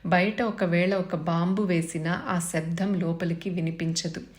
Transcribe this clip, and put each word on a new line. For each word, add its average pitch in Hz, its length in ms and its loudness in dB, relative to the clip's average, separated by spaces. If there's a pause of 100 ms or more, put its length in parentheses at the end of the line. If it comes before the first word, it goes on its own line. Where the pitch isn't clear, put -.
బయట 185 360 2
ఒకవేళ 190 540 2
ఒక 185 200 -2
బాంబు 175 480 0
వేసినా 165 640 0
ఆ 185 120 0
శబ్దం 170 600 0
లోపలికి 170 500 -2
వినిపించదు. 165 720 -2 (160)